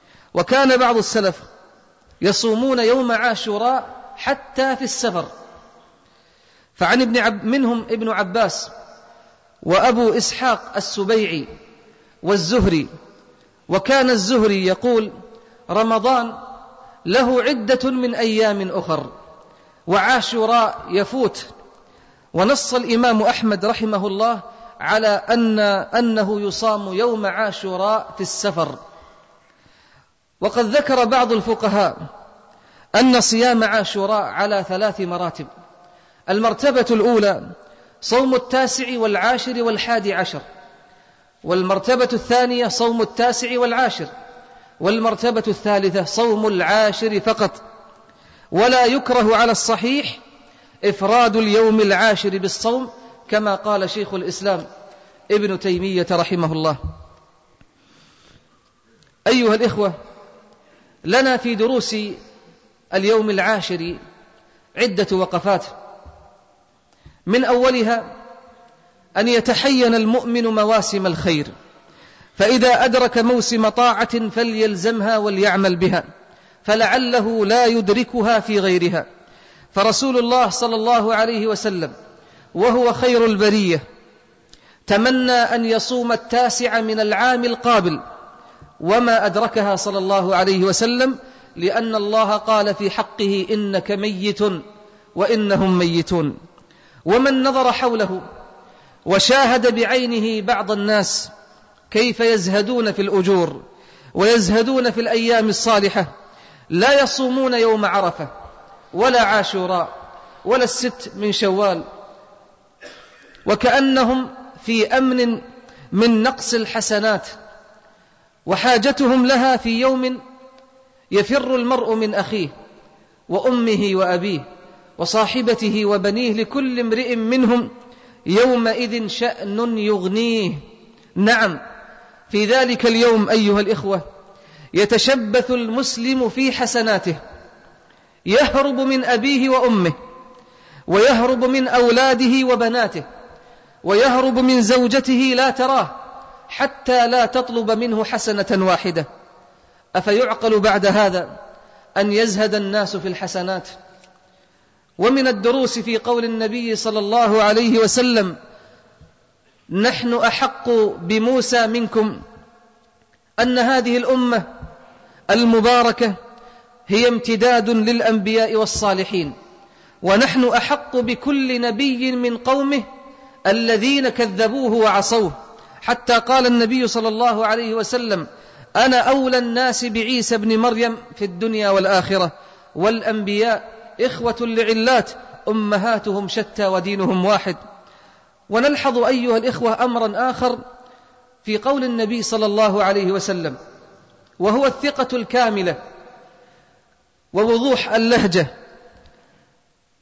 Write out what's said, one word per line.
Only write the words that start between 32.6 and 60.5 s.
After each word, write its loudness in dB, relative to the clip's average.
أن 4
صيام 2
عاشوراء -2
على -2
ثلاث -4
مراتب: -6
المرتبة 0
الأولى 2
صوم 2
التاسع -2
والعاشر -2
والحادي -2
عشر، -4
والمرتبة 0
الثانية 0
صوم -2
التاسع -2
والعاشر، -2
والمرتبة 0
الثالثة 0
صوم 0
العاشر 0
فقط. -2
ولا 4
يكره 2
على 4
الصحيح -4
إفراد 2
اليوم 4
العاشر 2
بالصوم، -4
كما 0
قال -2
شيخ -8
الإسلام -4
ابن 0
تيمية -2
رحمه 0
الله. -2
أيها 4
الإخوة، 0